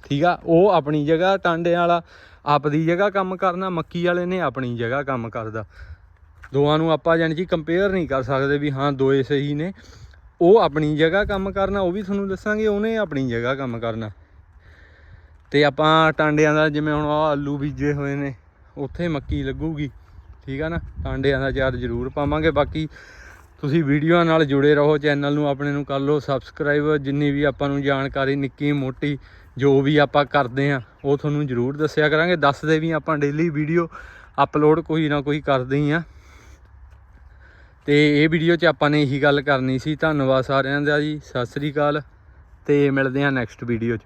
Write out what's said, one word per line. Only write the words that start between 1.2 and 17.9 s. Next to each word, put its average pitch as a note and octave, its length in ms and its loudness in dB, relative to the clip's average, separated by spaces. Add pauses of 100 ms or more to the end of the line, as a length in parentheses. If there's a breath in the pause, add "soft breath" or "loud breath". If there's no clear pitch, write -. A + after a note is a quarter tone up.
ਟਾਂਡਿਆਂ E3+ 420 0
ਵਾਲਾ F3 220 2 (440 loud breath)
ਆਪਦੀ D3 400 0
ਜਗ੍ਹਾ F3 240 0
ਕੰਮ F#3 260 -4
ਕਰਨਾ, F#3 340 -2
ਮੱਕੀ F3 360 -6
ਵਾਲੇ F3 200 0
ਨੇ F#3 140 -4
ਆਪਣੀ B2+ 380 -4
ਜਗ੍ਹਾ A#2+ 260 -2
ਕੰਮ B2 260 -6
ਕਰਦਾ। A2 360 -10 (880 soft breath)
ਦੋਵਾਂ D3 240 2
ਨੂੰ D#3+ 140 2
ਆਪਾਂ, E3 260 2
ਜਾਣੀ D#3+ 180 0
ਕਿ, F3+ 100 -4
ਕੰਪੇਅਰ F3 460 -2
ਨਹੀਂ F3+ 160 -2
ਕਰ C3+ 160 -2
ਸਕਦੇ C#3 340 0
ਵੀ C#3+ 140 -2
ਹਾਂ C#3 200 -2
ਦੋਏ C3+ 320 2
ਸਹੀ D3 300 -2
ਨੇ। D#3+ 180 -4 (720 loud breath)
ਉਹ F#3 180 8
ਆਪਣੀ D3+ 380 2
ਜਗ੍ਹਾ E3 280 2
ਕੰਮ G3 260 -2
ਕਰਨਾ, G3 280 -2
ਉਹ F3+ 120 0
ਵੀ G3+ 120 -6
ਤੁਹਾਨੂੰ G3+ 240 -4
ਦੱਸਾਂਗੇ, G#3+ 400 -2
ਉਹਨੇ G#3 300 0
ਆਪਣੀ D3 320 -2
ਜਗ੍ਹਾ A#2 260 -2
ਕੰਮ B2 240 -6
ਕਰਨਾ। A2+ 300 -6 (1400 soft breath)
ਤੇ D3 120 4
ਆਪਾਂ D#3 500 4
ਟਾਂਡਿਆਂ D3+ 400 2
ਦਾ, D#3 160 2
ਜਿਵੇਂ D3+ 240 -2
ਹੁਣ D3+ 120 -2
ਆਹ D3+ 240 0
ਆਲੂ C#3+ 280 -4
ਬੀਜੇ C#3+ 360 -4